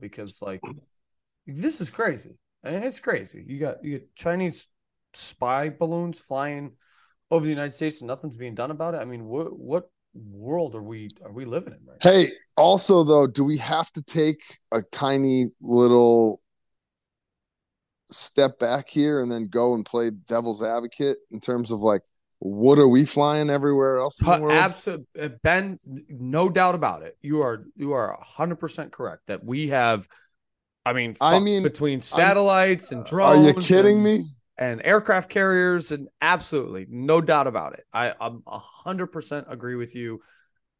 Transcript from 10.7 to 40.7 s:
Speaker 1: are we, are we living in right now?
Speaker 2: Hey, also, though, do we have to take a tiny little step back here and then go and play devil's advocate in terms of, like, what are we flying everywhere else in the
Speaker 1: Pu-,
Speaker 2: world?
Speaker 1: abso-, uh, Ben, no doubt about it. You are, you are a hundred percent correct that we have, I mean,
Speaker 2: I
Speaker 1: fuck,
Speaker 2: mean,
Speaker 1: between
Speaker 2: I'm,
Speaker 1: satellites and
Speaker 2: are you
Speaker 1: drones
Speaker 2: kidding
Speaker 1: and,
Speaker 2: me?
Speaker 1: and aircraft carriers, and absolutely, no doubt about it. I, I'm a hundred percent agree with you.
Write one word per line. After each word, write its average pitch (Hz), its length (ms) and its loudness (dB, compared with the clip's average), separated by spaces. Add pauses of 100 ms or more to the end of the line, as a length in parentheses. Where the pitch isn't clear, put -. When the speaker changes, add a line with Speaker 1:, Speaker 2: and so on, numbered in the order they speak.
Speaker 1:
are 107 80 -14
we, 110 240 -14 (160)
are 107 80 -18
we 127 140 -14
living 131 280 -10
in - 140 -20
right - 160 -20
now? 180 80 8
Speaker 2:
Hey, 190 200 4 (260)
also, 180 460 6
though, 147 240 6
do 131 160 -2
we 151 140 0
have 156 360 -4
to 156 100 -12
take 156 380 -2 (300)
a 113 100 -2
tiny 135 640 0 (160)
little 120 800 4 (1700)
step - 480 0
back 123 300 -4
here 147 320 0
and 120 100 -4
then 113 140 -6
go 120 300 0
and 110 100 -4
play 117 240 -4
devil's 113 520 -4
advocate 120 560 -4 (140)
in 110 80 -12
terms 120 320 -4
of, 110 80 -4
like, 104 220 2 (380)
what 107 380 6
are 143 100 10
we 127 180 6
flying 147 440 0
everywhere 139 500 2
else 135 220 -4
in - 60 0
the 170 100 6
Speaker 1:
Pu-, 156 40 -6
Speaker 2:
world? 151 160 2
Speaker 1:
abso-, 175 480 -2 (140)
uh, 151 100 -8 (140)
Ben, 185 360 0 (300)
no 143 400 -2
doubt 180 260 2
about 98 280 -4
it. - 180 -18
You 147 200 -4
are, 117 240 -6 (100)
you 143 180 -6
are 110 200 -4
a - 100 -16
hundred 165 340 -6
percent 151 340 -12
correct - 360 -14
that 101 180 -10
we 139 240 -6
have, 117 360 0 (800)
I 123 80 0
mean, 120 260 -6
Speaker 2:
I 156 140 4
Speaker 1:
fuck, 196 100 4
Speaker 2:
mean, 202 180 0
Speaker 1:
between 143 360 -2
Speaker 2:
I'm, 123 40 -10
Speaker 1:
satellites 190 920 2
and 120 100 -8
Speaker 2:
are 165 340 4
you 151 180 10
Speaker 1:
drones 175 140 -2
Speaker 2:
kidding 196 300 6
Speaker 1:
and, 208 60 4
Speaker 2:
me? 208 200 2 (340)
Speaker 1:
and 120 260 -6
aircraft 196 460 2
carriers, 180 640 0
and 143 160 -8 (140)
absolutely, 143 680 -2
no 135 320 2
doubt 151 260 2
about 95 260 -6
it. - 200 -20
I, 117 260 -2
I'm 117 280 -10
a 107 100 -14
hundred 180 500 -10
percent 147 420 -12
agree 123 260 -10
with 120 180 -10
you. 117 280 -12 (580)